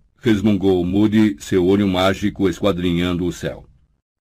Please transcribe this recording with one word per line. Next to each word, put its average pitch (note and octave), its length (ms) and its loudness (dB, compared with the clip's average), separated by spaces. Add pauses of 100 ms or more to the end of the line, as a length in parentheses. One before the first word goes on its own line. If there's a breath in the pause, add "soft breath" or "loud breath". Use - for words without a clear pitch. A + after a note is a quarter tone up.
(200)
resmungou G2 680 2
Moody, G#2 540 2
seu F2+ 260 0
olho G2+ 220 2
mágico F#2+ 600 0
esquadrinhando F2+ 800 -2
o E2+ 60 -2
céu. - 340 -10 (560)